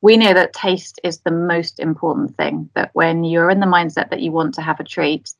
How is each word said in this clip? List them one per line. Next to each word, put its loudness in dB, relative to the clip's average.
we 8
know 4
that 2
taste -4
is -6
the -2
most -2
important -4
thing, -4
that -4
when 0
you're 2
in 2
the 2
mindset 0
that -6
you -4
want -2
to -8
have -4
a -10
treat, -6